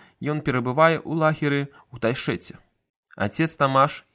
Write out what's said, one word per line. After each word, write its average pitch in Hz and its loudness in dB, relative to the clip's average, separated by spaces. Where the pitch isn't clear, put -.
ён 151 -2
перабывае 135 2
ў 147 -6
лагеры 147 2
ў 120 -18
Тайшэце. - -2
Айцец 160 -2
Тамаш 135 2